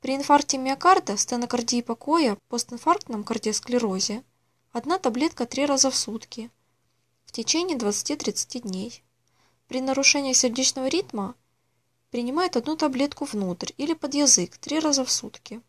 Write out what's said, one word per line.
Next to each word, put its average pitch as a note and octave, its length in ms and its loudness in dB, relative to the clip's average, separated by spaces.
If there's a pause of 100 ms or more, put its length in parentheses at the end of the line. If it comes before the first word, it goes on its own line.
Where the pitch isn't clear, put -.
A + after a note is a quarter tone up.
При C4 160 -2
инфаркте C#4+ 420 4
миокарда, C4+ 580 4
стенокардии A#3+ 640 0
покоя, A#3+ 560 2 (140)
постинфарктном A#3+ 760 -2
кардиосклерозе A3 960 -2 (480)
одна C#4 280 -2
таблетка B3+ 480 0
три C4+ 180 -2
раза C#4 260 4
в B3+ 60 -4
сутки A3 540 -8 (720)
в - 80 -20
течение D#4+ 460 0
двадцати-тридцати A#3 840 -2
дней. G3+ 420 -8 (640)
При B3+ 140 -4
нарушении C4+ 540 2
сердечного C4 540 0
ритма B3+ 460 -4 (760)
принимают C#4+ 440 -2
одну C4+ 220 0
таблетку C#4+ 480 0
внутрь F#3 540 -6
или D4 160 -2
под D4 180 -6
язык C#4 460 4
три - 200 -2
раза C#4+ 280 0
в - 40 -4
сутки. - 580 -8